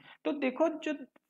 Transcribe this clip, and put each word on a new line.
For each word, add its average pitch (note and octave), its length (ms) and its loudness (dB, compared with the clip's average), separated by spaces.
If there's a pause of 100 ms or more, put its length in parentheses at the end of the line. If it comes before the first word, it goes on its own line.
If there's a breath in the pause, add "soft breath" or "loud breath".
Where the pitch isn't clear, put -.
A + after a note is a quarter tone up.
(240 loud breath)
तो D#4 160 2
देखो C4 280 2
जो D#4 260 -2 (360)